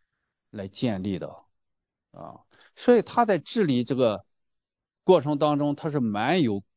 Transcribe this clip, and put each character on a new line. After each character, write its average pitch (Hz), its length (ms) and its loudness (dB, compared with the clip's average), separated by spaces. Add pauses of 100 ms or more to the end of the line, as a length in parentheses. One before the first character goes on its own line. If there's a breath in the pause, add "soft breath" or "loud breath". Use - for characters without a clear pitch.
(500)
来 98 180 -12
建 98 340 -4
立 95 160 -4
的， 73 260 -14 (640)
啊， - 340 -20 (300 soft breath)
所 247 220 4
以 214 40 4
他 - 240 0
在 202 140 2
治 214 260 -2
理 123 200 0
这 135 100 -4
个 117 300 0 (800)
过 180 160 6
程 143 180 -2
当 147 200 2
中， 147 180 -2
他 160 140 -8
是 143 100 -2
蛮 117 420 0
有 101 220 -2 (120)